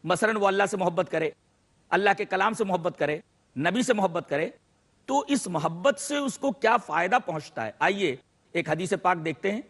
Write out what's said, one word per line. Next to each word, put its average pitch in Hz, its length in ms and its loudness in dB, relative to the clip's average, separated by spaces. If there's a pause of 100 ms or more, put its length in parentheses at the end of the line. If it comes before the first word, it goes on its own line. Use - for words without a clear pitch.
مثلاً 180 320 2
وہ 202 120 2
اللہ 196 220 4
سے 208 80 -4
محبت 180 340 0
کرے، 160 180 0 (600)
اللہ 196 280 4
کے 202 80 -4
کلام 196 280 0
سے 226 100 -2
محبت 175 360 -2
کرے، 151 200 0 (380)
نبی 180 240 2
سے 247 120 2
محبت 175 360 0
کرے، 156 200 -2 (560)
تو 277 220 0
اس 277 200 0
محبت 170 520 0
سے 294 180 -4
اس 277 200 -4
کو 269 140 0
کیا 220 260 2
فائدہ 180 480 0
پہنچتا 151 400 -6
ہے۔ 107 140 -6
آئیے 175 360 0 (360)
ایک 160 180 -2
حدیث 170 320 -2
پاک 185 240 2
دیکھتے 165 260 -4
ہیں 214 180 -4